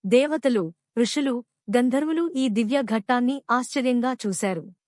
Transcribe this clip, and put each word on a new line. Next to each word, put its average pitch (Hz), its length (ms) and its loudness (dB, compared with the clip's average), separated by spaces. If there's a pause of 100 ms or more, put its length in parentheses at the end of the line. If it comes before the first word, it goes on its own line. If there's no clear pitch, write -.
దేవతలు, 240 680 2 (240)
ఋషులు, 247 460 0 (340)
గంధర్వులు 302 580 2
ఈ 262 140 0
దివ్య 226 320 0
ఘట్టాన్ని 247 680 -2
ఆశ్చర్యంగా 247 640 0 (120)
చూశారు. 190 460 -4 (140)